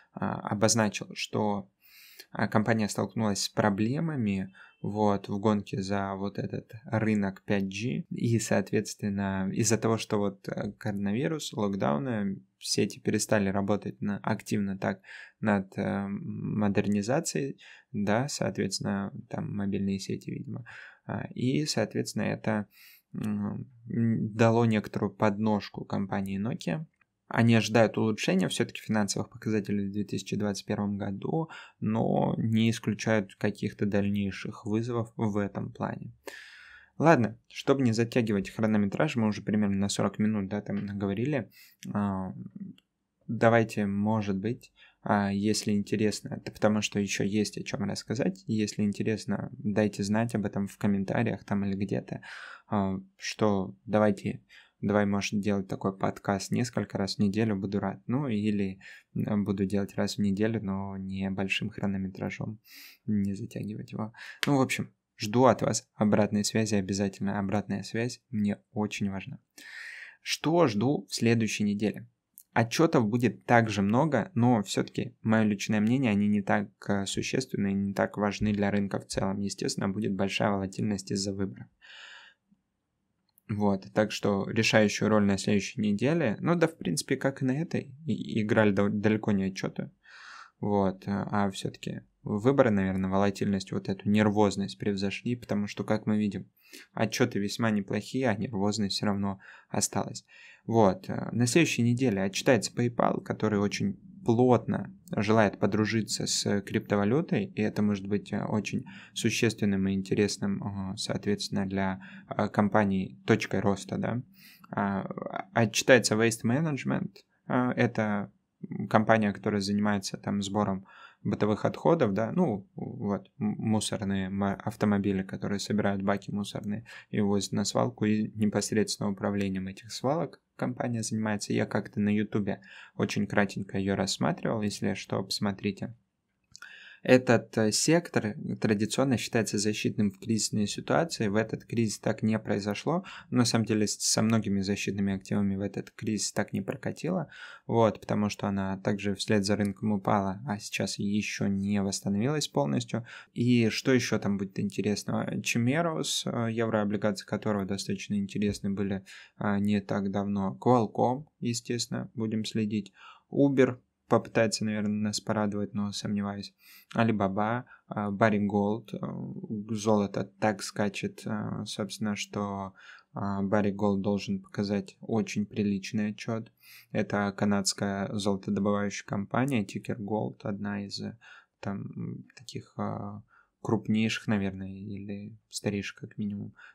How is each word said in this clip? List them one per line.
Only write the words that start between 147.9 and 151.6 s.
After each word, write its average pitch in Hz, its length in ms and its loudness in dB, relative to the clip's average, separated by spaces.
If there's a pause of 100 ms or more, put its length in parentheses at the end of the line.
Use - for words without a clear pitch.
потому 104 280 0
что - 200 -4
она 98 300 -2
также 104 360 -2
вслед 104 300 2
за 101 120 2
рынком 104 360 -2
упала, 98 540 0
а 104 120 -4
сейчас - 400 -6
ещё 101 480 -2
не 98 360 0